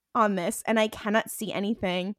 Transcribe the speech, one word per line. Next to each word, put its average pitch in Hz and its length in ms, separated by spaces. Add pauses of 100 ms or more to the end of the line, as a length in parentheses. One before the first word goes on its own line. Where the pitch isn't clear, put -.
(140)
on 214 200
this, 180 320
and 226 120
I 220 100
cannot 220 420
see - 200
anything." 196 680